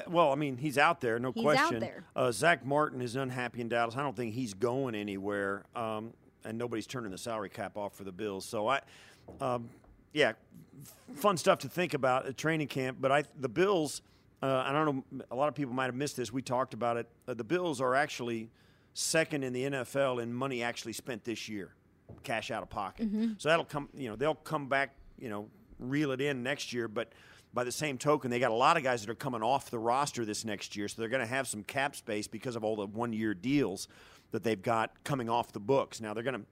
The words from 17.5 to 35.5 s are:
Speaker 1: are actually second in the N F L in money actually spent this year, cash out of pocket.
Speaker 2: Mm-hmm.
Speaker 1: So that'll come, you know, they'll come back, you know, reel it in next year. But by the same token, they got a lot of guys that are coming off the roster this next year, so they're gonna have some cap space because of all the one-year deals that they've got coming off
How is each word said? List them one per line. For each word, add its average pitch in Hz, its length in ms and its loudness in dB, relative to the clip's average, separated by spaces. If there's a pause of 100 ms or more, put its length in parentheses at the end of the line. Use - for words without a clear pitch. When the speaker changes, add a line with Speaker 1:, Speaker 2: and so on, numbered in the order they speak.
Speaker 1:
are 127 140 4
actually 120 560 0 (460)
second 156 480 2
in 127 80 -2
the 123 120 0
N 139 100 0
F 127 200 -4
L 131 260 2
in 117 120 -4
money 123 300 -2
actually 117 320 -4
spent 113 280 -8
this 113 260 -4
year, 101 260 -8 (480)
cash 113 280 -4
out 107 120 -4
of - 80 -10
pocket. 104 360 -4
Speaker 2:
Mm-hmm. 214 320 0
Speaker 1:
So 147 120 -2
that'll 160 160 4
come, 143 280 -6
you 127 140 -6
know, 104 80 -8
they'll 147 180 0
come 143 340 -6
back, 135 260 0 (240)
you 131 100 -10
know, 104 200 -6 (300)
reel 135 340 0
it 131 80 -2
in 139 220 -2
next 139 300 -4
year. 117 160 -2
But 113 240 -4 (400)
by 123 120 0
the 123 80 -4
same 143 260 -2
token, 143 320 2
they 120 80 2
got 123 120 4
a 110 40 2
lot 139 240 8
of 147 40 -4
guys 123 220 2
that 104 60 -6
are 113 40 -4
coming 120 280 -4
off 127 280 2
the 120 80 -4
roster 120 460 2
this 104 200 -4
next 104 320 -6
year, 104 120 -4
so - 120 -8
they're 113 100 -4
gonna 127 160 0
have 127 200 -2
some 107 160 -6
cap 135 320 -2
space 104 320 -4
because 117 300 -6
of 110 80 -4
all 110 120 2
the 104 100 -2
one-year 110 480 -2
deals 104 520 0 (440)
that 107 120 -4
they've 107 200 0
got 113 300 2 (120)
coming 127 240 -2
off 117 240 2